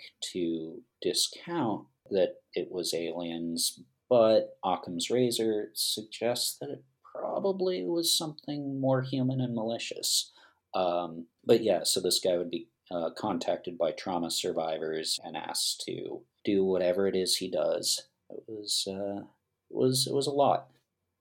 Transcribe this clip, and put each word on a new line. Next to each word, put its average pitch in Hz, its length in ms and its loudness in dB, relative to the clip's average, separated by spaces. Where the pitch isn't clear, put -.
to 82 480 -4
discount 117 840 -2
that 92 260 2
it 87 160 -2
was 87 240 -4
aliens, 82 840 -4
but 110 560 6
Occam's 90 460 -2
razor 117 640 2
suggests - 840 -2
that - 120 -8
it - 140 -12
probably 185 720 -2
was 170 320 2
something 147 640 -4
more 131 220 4
human 131 400 0
and 120 120 -2
malicious. - 800 -2
Um, 87 520 0
but 117 180 8
yeah, 92 220 4
so - 160 2
this 90 180 2
guy 90 200 2
would 85 120 -2
be, 85 180 -6
uh, 82 200 -2
contacted 87 680 -4
by 82 140 2
trauma 85 380 -4
survivors 80 920 -2
and 80 140 -10
asked - 500 -4
to - 360 -8
do 98 200 4
whatever 92 440 4
it 92 80 0
is 92 200 0
he 95 140 -4
does. 82 580 0
It - 160 -14
was, 104 420 -4
uh, 101 320 -4
it - 60 -8
was, 131 300 2
it - 80 -4
was 139 120 0
a 147 60 -2
lot. 139 360 4